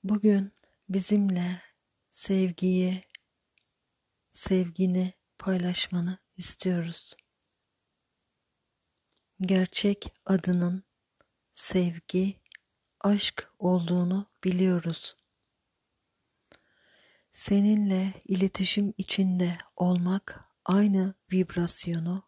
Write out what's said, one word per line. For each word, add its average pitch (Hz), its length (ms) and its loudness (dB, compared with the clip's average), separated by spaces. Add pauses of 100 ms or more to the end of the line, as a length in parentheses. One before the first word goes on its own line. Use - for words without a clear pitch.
bugün 202 500 2 (360)
bizimle 185 720 0 (480)
sevgiyi, 185 920 0 (1300)
sevgini 185 840 0 (260)
paylaşmanı 180 800 -4 (200)
istiyoruz. 175 800 -2 (2250)
Gerçek 190 720 0 (120)
adının 180 580 0 (680)
sevgi, 180 880 0 (580)
aşk - 600 -2
olduğunu 180 720 0 (120)
biliyoruz. 180 720 0 (2250)
Seninle 202 840 2 (120)
iletişim 190 720 0
içinde 180 600 0 (180)
olmak, 180 680 -2 (200)
aynı 196 480 2 (180)
vibrasyonu 175 960 0